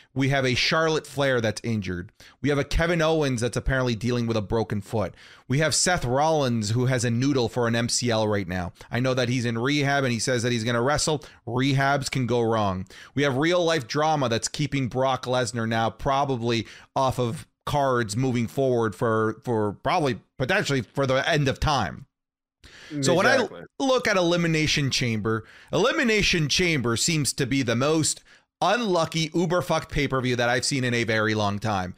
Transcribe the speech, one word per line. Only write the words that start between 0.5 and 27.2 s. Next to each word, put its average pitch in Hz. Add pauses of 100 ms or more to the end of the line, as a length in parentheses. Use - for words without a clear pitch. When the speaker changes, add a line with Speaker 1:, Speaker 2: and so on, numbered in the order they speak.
Speaker 1:
Charlotte 160
Flair 135
that's 107
injured. 95 (320)
We 127
have 143
a 143
Kevin 170
Owens 156
that's 120
apparently 127
dealing 117
with 113
a 110
broken 107
foot. 98 (320)
We 135
have 156
Seth 175
Rollins, 127
who 123
has 127
a 123
noodle 127
for 117
an 117
M 117
C 120
L 110
right 104
now. 87 (180)
I 117
know 127
that 123
he's 123
in 117
rehab, 139
and 127
he 117
says 120
that 123
he's 117
gonna 117
wrestle. 147 (240)
Rehabs 135
can 131
go 120
wrong. 104 (280)
We 135
have 139
real-life 165
drama 147
that's 113
keeping 139
Brock 131
Lesnar 123
now 113
probably 123 (300)
off 131
of 117 (180)
cards 123
moving 123
forward 120
for, 110
for 107 (100)
probably, 139 (200)
potentially 143
for 139
the 131
end 151
of 101
time. 117 (960)
So 139
when 190
I 254
Speaker 2:
Exactly. 233 (160)
Speaker 1:
look 262
at 208
Elimination 165
Chamber, 110 (280)
Elimination 214
Chamber 131
seems 151